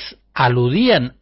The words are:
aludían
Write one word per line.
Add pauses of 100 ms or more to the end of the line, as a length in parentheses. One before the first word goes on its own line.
(320)
aludían